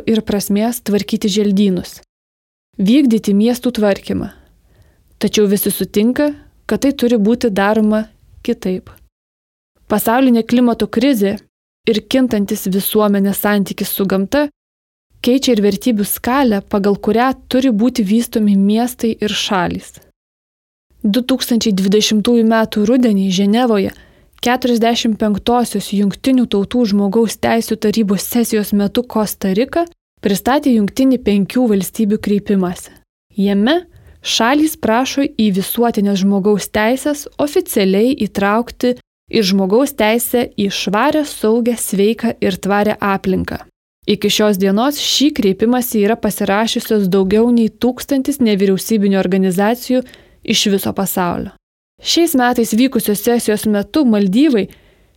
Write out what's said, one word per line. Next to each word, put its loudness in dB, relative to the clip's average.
ir 2
prasmės -2
tvarkyti -2
želdynus, 0
vykdyti 2
miestų 0
tvarkymą. -2
Tačiau 2
visi 0
sutinka, 0
kad -2
tai 2
turi 0
būti 2
daroma 0
kitaip. -6
Pasaulinė 2
klimato 2
krizė 0
ir 0
kintantis 0
visuomenės 0
santykis -2
su -2
gamta 0
keičia 2
ir 2
vertybių 0
skalę, 0
pagal 0
kurią 0
turi 2
būti 0
vystomi 2
miestai 0
ir -4
šalys. -4
Du 0
tūkstančiai 0
dvidešimtųjų 2
metų 0
rudenį 2
Ženevoje 2
keturiasdešimt 0
penktosios -2
Jungtinių 0
Tautų -2
žmogaus 0
teisių -2
tarybos 0
sesijos -2
metu 0
Kosta -4
Rika -2
pristatė 0
jungtinį 2
penkių 0
valstybių 0
kreipimąsi. -2
Jame 0
šalys 0
prašo 0
į 0
visuotinės 0
žmogaus 0
teises -2
oficialiai 0
įtraukti -2
ir 2
žmogaus 0
teisę -2
į -2
švarią, 0
saugią, -2
sveiką -2
ir -2
tvarią 0
aplinką. -4
Iki 0
šios 2
dienos 0
šį 0
kreipimąsi 0
yra 0
pasirašiusios -2
daugiau 2
nei 2
tūkstantis -2
nevyriausybinių 2
organizacijų 0
iš 0
viso -2
pasaulio. -4
Šiais 0
metais 0
vykusios 0
sesijos 0
metu 0
Maldyvai 2